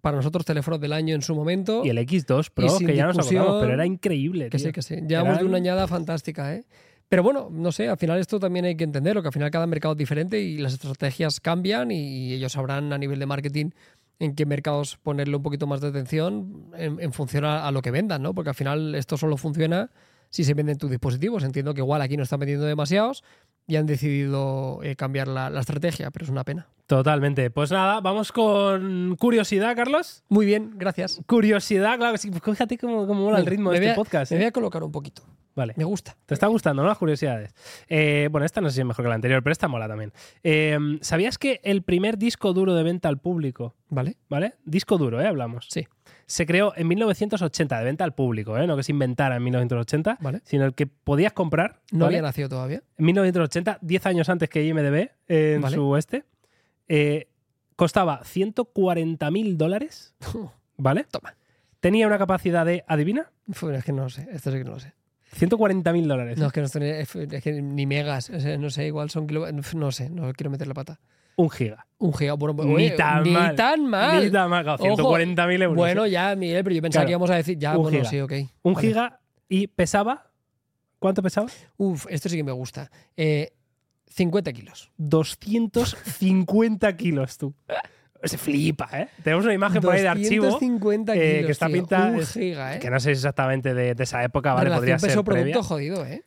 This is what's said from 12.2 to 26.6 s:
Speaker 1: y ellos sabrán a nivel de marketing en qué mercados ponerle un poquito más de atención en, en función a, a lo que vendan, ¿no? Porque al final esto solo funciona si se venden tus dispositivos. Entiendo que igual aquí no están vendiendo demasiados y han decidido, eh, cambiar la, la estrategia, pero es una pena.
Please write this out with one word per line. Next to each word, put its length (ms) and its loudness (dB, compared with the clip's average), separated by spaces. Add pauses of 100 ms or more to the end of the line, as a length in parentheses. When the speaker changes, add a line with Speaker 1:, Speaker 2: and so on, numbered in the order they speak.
Speaker 1:
y 40 -4
ellos 200 -6
sabrán 400 -4
a 40 -4
nivel 220 -4
de 80 -6
marketing 420 -4 (480)
en 160 -2
qué 140 0
mercados 500 -2
ponerle 380 -2
un 80 -4
poquito 240 -4
más 140 -2
de 80 -4
atención 840 -4
en, 240 -6
en 140 -4
función 320 -2
a, 220 -2
a 40 -2
lo 120 -2
que 80 -4
vendan, 320 -2
¿no? 100 -2
Porque 160 -4
al 60 -4
final 400 -2
esto 220 -4
solo 200 0
funciona 540 -2 (400)
si 120 -2
se 120 4
venden 240 -2
tus 100 -6
dispositivos. 540 -2
Entiendo 320 -4
que 60 -4
igual 200 0
aquí 160 -2
no 60 -2
están 160 -4
vendiendo 260 -2
demasiados 580 0 (440)
y 80 0
han 100 2
decidido, 960 -2
eh, 140 -6
cambiar 320 -4
la, 240 -4
la 80 -6
estrategia, 500 -4
pero 160 -12
es 60 -6
una 120 -4
pena. 260 -8 (180)